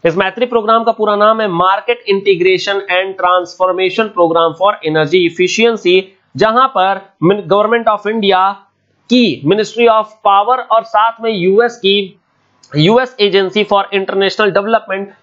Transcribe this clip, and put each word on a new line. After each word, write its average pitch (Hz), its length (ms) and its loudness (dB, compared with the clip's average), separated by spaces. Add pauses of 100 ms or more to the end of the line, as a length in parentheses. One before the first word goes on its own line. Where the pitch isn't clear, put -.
इस 165 140 0
मैत्री 196 300 -2
प्रोग्राम 226 360 0
का 226 100 0
पूरा 214 240 -2
नाम 220 240 2
है 214 100 -2
Market 196 580 -2
Integration 196 680 0 (140)
and 190 260 -2
Transformation 185 960 -2
Program 165 460 0
for 202 160 0 (140)
Energy 156 360 0
Efficiency, 180 720 0 (400)
जहां 220 340 2
पर 190 320 -2 (220)
min-, 202 220 2
Government 214 440 0
of 208 180 -4
India 202 360 0 (680)
की 226 360 2
Ministry 214 460 0
of 214 200 0 (160)
Power 208 300 2 (100)
और 220 180 0
साथ 220 360 -2
में 226 100 -4
यूएस 214 460 0
की 196 180 0 (840)
यूएस 233 440 2
Agency 196 440 0
for 202 160 0 (120)
International 196 600 -2
Development 202 540 -4 (160)